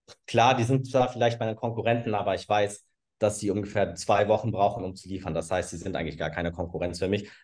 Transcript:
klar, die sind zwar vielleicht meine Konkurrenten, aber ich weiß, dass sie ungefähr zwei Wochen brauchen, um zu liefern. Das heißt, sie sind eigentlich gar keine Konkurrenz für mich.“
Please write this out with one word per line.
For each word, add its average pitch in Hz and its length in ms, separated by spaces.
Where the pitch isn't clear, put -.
klar, 120 300
die 117 80
sind - 260
zwar 123 200
vielleicht 117 300
meine 110 160
Konkurrenten, 113 600
aber 101 200
ich - 140
weiß, 104 360
dass 104 200
sie 104 100
ungefähr 95 460
zwei 104 320
Wochen 107 240
brauchen, 92 320
um 92 120
zu - 120
liefern. 92 260
Das 82 160
heißt, 92 200
sie 87 80
sind 87 180
eigentlich 80 220
gar 78 120
keine 85 220
Konkurrenz 87 480
für 92 80
mich.“ 101 220